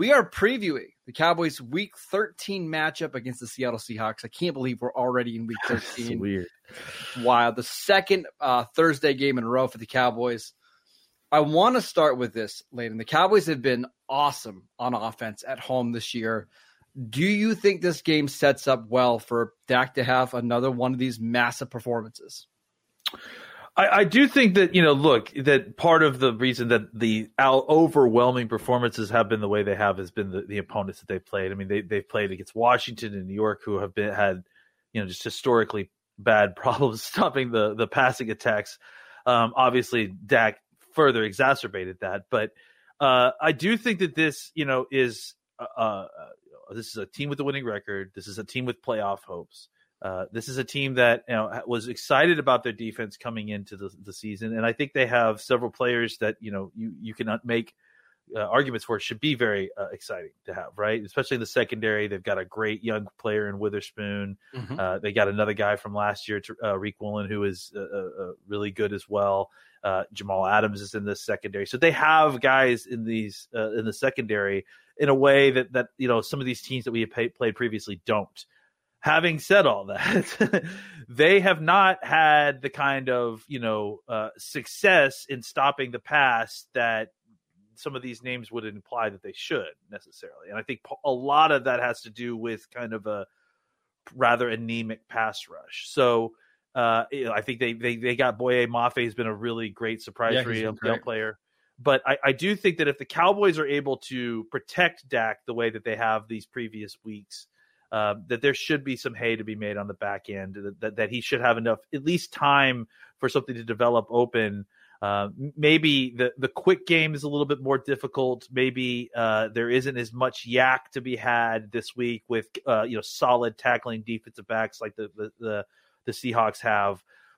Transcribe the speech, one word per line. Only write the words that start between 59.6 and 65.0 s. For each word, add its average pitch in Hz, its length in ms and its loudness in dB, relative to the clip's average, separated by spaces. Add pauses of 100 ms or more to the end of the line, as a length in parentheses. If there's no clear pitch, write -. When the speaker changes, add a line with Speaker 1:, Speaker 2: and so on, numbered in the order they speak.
Speaker 2:
uh, 98 160 -6
exciting 98 380 -12 (160)
to 92 80 -12
have, 90 220 -12
right? 107 280 -2
Especially 131 300 -4
in 120 60 -4
the 113 60 -6
secondary. 107 600 0
They've 98 140 -8
got 98 160 -2
a 92 80 -6
great 107 360 -6
young 107 260 -4 (100)
player 107 280 -2
in 98 120 -8
Witherspoon. 101 800 -6 (180)
Speaker 1:
Mm-hmm. 120 240 -8
Speaker 2:
Uh, 92 200 -2